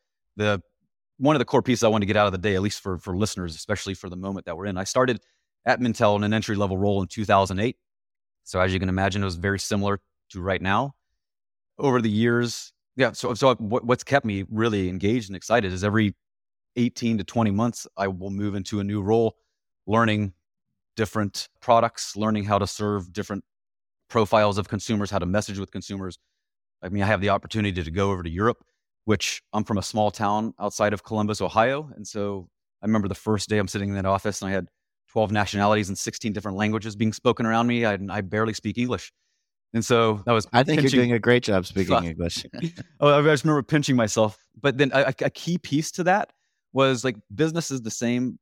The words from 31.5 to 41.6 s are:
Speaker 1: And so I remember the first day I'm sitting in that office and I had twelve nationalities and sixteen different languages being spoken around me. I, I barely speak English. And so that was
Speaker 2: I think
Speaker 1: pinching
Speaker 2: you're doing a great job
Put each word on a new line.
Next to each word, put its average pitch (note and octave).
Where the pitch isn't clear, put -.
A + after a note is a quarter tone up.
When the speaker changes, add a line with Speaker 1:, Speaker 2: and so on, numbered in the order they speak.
Speaker 1:
And G2+
so G2+
I -
remember G#2+
the F#2
first G#2+
day G#2+
I'm G2
sitting G2+
in G2+
that G2
office G2
and G2
I G2
had F#2
twelve G#2+
nationalities G#2
and G2
sixteen -
different G2
languages G#2+
being A2
spoken A#2+
around A#2
me. A#2+
I, G#2
I G2+
barely G#2+
speak G#2
English. A#2+
And A2+
so A2+
that A#2+
was A2+
Speaker 2:
I A#2+
think D#3
Speaker 1:
pinching C3+
Speaker 2:
you're B2
doing A#2+
a A2+
great A#2+
job F#2+